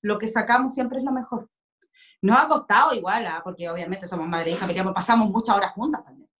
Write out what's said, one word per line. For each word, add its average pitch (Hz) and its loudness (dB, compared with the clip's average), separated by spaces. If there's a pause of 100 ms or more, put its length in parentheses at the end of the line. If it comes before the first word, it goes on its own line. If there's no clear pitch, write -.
lo 208 -2
que 220 -4
sacamos 240 2
siempre 254 -4
es 262 -4
lo 269 -4
mejor. 247 -6 (720)
Nos 214 6
ha 311 4
costado 285 4
igual, 208 -2
¿ah? 165 -8
Porque 180 -8
obviamente 180 -8
somos 170 -6
madre 165 -2
e - -2
hija, 180 -4
peleamos, 185 -2
pasamos 220 2
muchas 220 2
horas 196 0
juntas 285 -4
también. - -20 (100)